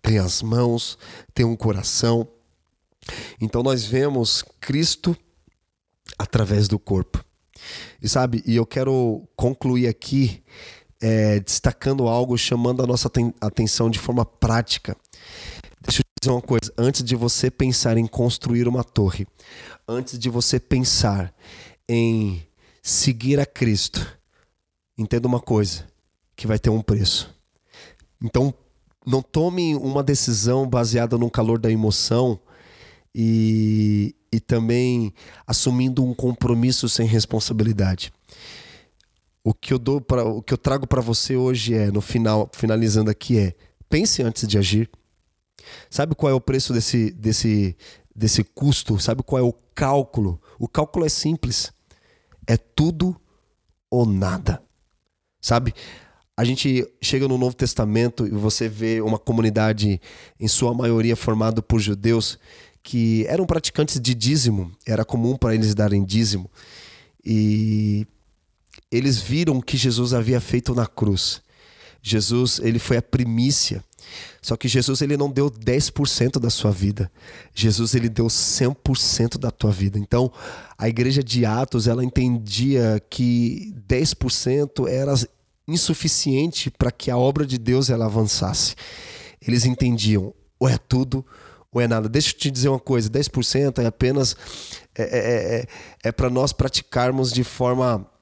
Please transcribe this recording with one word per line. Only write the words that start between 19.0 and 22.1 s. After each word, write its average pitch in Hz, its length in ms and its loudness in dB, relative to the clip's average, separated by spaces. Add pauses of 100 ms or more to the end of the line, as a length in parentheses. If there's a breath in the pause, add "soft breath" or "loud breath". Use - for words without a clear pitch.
antes 127 320 -6
de 117 100 -4
você 120 320 0
pensar 107 720 0 (540 loud breath)
em 110 580 0 (360 soft breath)